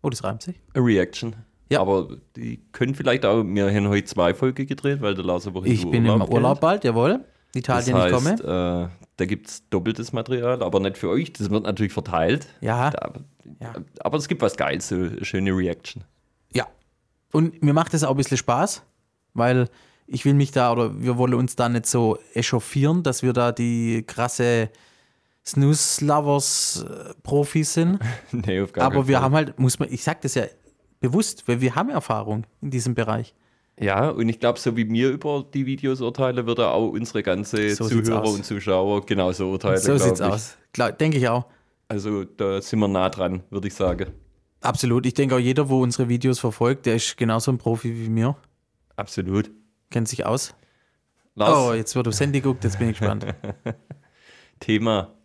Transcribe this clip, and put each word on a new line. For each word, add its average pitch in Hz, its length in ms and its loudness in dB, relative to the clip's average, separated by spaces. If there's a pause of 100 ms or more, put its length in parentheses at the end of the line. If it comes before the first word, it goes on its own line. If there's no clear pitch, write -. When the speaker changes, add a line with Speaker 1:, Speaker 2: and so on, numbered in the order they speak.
Speaker 1:
Oh, 147 80 -2
das 117 120 -8
reimt 104 200 -6
sich. 180 140 -10 (180)
Speaker 2:
A 135 60 0
Reaction. 110 540 0 (360)
Speaker 1:
Ja. 143 100 2
Speaker 2:
Aber 95 280 0 (280)
die 117 240 -10 (120)
können 127 220 -2
vielleicht 135 300 0
auch, 110 180 4
wir 98 320 2
haben 101 140 2
heute 101 160 2
zwei 87 300 2
Folgen 135 320 -2
gedreht, 139 340 -4
weil 104 140 0
der 92 100 -6
Lars 90 220 -2
eine 92 80 -8
Woche 92 120 -4
in 123 60 4
Speaker 1:
Ich 95 140 0
Speaker 2:
Urlaub 82 60 -2
Speaker 1:
bin 117 120 4
im 104 160 4
Speaker 2:
geht. 92 80 0
Speaker 1:
Urlaub 120 320 4
bald, 196 240 2
jawohl. 135 400 2 (300)
Italien, 123 420 0
Speaker 2:
Das 92 80 6
Speaker 1:
ich 90 80 4
komme. 135 200 2
Speaker 2:
heißt, 226 120 -2
äh, 87 500 -2 (220)
da 95 80 0
gibt's - 460 -8
doppeltes 107 420 -2
Material, 120 500 -2
aber 113 180 0
nicht 95 180 -2
für 95 100 -2
euch. 135 240 0
Das 104 160 -4
wird 101 160 0
natürlich 101 300 -2
verteilt. 92 540 0 (120)
Speaker 1:
Ja. 123 300 0
Speaker 2:
Da, - 220 -8 (500)
Speaker 1:
Ja. 117 100 -14 (280)
Speaker 2:
aber - 180 -2
es 139 100 -6
gibt - 140 -2
was 104 160 0
Geiles, 71 300 -2
so 98 80 -2
eine 90 280 -4
schöne 95 320 0
Reaction. - 480 -4 (480)
Speaker 1:
Ja. 123 140 -2 (680)
Und 160 300 0
mir 143 100 4
macht 165 220 2
es 156 100 2
auch 139 60 0
ein 131 80 2
bisschen 135 180 0
Spaß, 135 460 -2 (500)
weil 123 380 2 (360)
ich - 200 -4
will 139 80 6
mich 143 160 4
da, 123 200 2
oder 113 320 0
wir 123 140 0
wollen 127 160 2
uns 123 240 0
da 120 140 2
nicht 117 160 -2
so 117 320 2 (160)
echauffieren, 139 680 0
dass 135 200 -2
wir 127 100 2
da 120 200 2
die 117 540 0
krasse 120 640 0 (760)
Snooze-Lovers, 143 1400 2
äh, - 260 -14 (100)
Profis 147 500 0
sind. 175 240 2 (180)
Speaker 2:
<laughs> - 140 -20
Nee, 98 300 -2
auf 98 120 -2
gar - 140 0
Speaker 1:
Aber 135 140 2
Speaker 2:
keinen 131 80 0
Speaker 1:
wir 135 80 6
Speaker 2:
Fall. 127 80 4
Speaker 1:
haben 135 100 4
halt, 151 240 0
muss 131 220 2
man, 135 120 -4
ich 120 120 -8
sag 156 160 -2
das - 160 -4
ja 113 80 2 (560)
bewusst, 143 480 0
weil 127 120 2
wir 127 140 2
haben 214 160 -2
Erfahrung 107 540 -4 (160)
in 143 100 -8
diesem 123 240 -2
Bereich. 113 400 -2 (460)
Speaker 2:
Ja, 107 300 2
und 113 180 0
ich 113 100 -2
glaub, 120 200 2
so 117 180 -2
wie 113 120 0
wir 117 220 2
über 147 420 -4
die 135 140 -2
Videos 135 340 -4
urteilen, 123 460 -2
würde 113 240 2
auch 110 200 2
unsere 110 340 -4
ganze 104 500 0
Speaker 1:
So 113 140 -2
sieht's 110 180 2
Speaker 2:
Zuhörer 110 160 2
Speaker 1:
aus. 107 140 2
Speaker 2:
und 98 80 -6
Zuschauer 101 600 0
genauso 92 460 0
urteilen, 95 280 0
Speaker 1:
So 139 180 2
Speaker 2:
glaub 127 100 4
Speaker 1:
sieht's 92 140 2
Speaker 2:
ich. 101 60 0
Speaker 1:
aus. 104 300 -4 (160)
Klar, 120 200 0
denke 156 260 0
ich 123 100 2
auch. 123 180 0 (420)
Speaker 2:
Also 101 340 -4
da 98 400 -2
sind - 160 -2
wir 104 80 4
nah 95 240 2
dran, 92 400 -4
würde 98 160 -6
ich 95 80 -6
sagen. 90 360 -2 (500)
Speaker 1:
Absolut. 120 460 0
Ich 123 80 0
denke 135 200 2
auch, 127 60 4
jeder, 131 280 2
wo 131 140 4
unsere 123 260 0
Videos 120 300 0
verfolgt, 123 480 0
der 117 80 2
ist - 220 -2
genauso 113 340 0
ein 123 80 0
Profi 117 400 -4
wie 113 120 -6
mir. 113 260 0 (580)
Speaker 2:
Absolut. 98 560 -2 (400)
Speaker 1:
Kennt 113 160 -2
sich - 180 -6
aus. 120 300 -4 (800)
Speaker 2:
Lars. 110 220 4
Speaker 1:
Oh, 123 180 4
jetzt 113 220 -4
wird 123 100 0
aufs 110 140 -2
Handy 139 200 0
geguckt, 131 220 -2
jetzt 98 160 -2
bin 117 120 0
ich 107 80 -6
gespannt. 104 280 -2
Speaker 2:
<laughs> - 1300 -14
Thema. 110 540 0 (100)